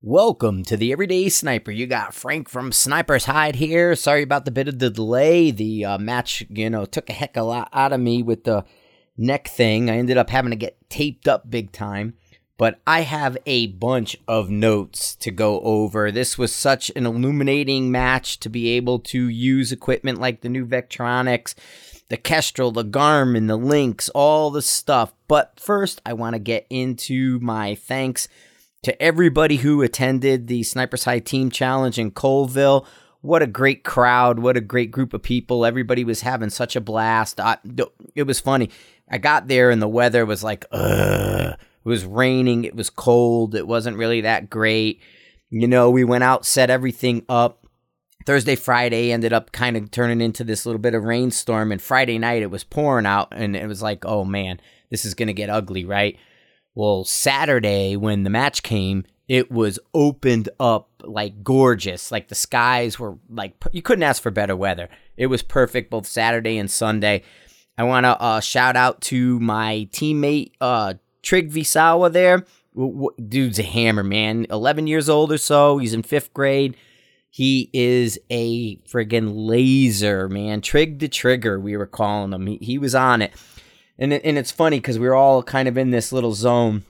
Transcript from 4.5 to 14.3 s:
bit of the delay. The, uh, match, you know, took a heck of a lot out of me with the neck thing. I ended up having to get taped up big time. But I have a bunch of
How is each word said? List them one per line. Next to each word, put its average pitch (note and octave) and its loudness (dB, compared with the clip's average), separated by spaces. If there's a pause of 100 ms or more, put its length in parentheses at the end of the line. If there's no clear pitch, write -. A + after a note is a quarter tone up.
bit C3+ -2
of C3+ -8
the B2 2
delay. C3+ 4
The, G#2+ -4
uh, G2 -4
match, A#2 -6
you A2 -4
know, A2 -4
took - -8
a A2+ -10
heck - -8
of A2+ -2
a - -2
lot A#2 -6
out C#3 2
of B2+ 0
me A#2+ 0
with A2+ -2
the G#2 0 (500)
neck B2+ -2
thing. A2+ 0
I A2+ -2
ended B2 0
up A#2 2
having B2+ 0
to A2+ -6
get - -10 (140)
taped D3 -4
up B2+ 0
big A2+ -6
time. G#2 -8 (460)
But A2+ 0
I D#3+ 2
have C#3 -4
a A#2+ 0
bunch A2 -4 (140)
of A2 -2